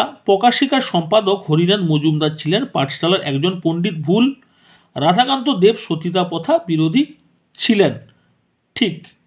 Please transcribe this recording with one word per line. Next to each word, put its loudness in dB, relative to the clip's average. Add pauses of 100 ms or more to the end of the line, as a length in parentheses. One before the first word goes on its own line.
(260)
প্রকাশিকার 2
সম্পাদক 0
হরিনাথ 2
মজুমদার 0
ছিলেন -2
পাঠশালার -2
একজন -4
পণ্ডিত, -2
ভুল। 2 (600)
রাধাকান্ত 0
দেব 4
সতীতা -4
প্রথা -2
বিরোধী 0 (520)
ছিলেন, 2 (840)
ঠিক। -4 (200)